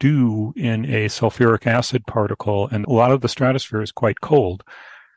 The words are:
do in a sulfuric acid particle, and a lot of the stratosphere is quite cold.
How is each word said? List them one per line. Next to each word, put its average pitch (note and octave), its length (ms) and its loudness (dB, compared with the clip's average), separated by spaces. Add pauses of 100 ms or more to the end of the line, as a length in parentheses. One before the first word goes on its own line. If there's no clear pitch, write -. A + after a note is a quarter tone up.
do B2 560 2
in A#2 300 -2
a A2 220 -2
sulfuric A2+ 580 2
acid A#2+ 400 0
particle, G#2 640 -2
and G#2 180 -4
a C#3 60 -4
lot A#2+ 180 4
of C3+ 100 2
the A#2+ 80 -2
stratosphere C3 540 -2
is G#2+ 100 -10
quite - 300 -4
cold. G2+ 420 0 (520)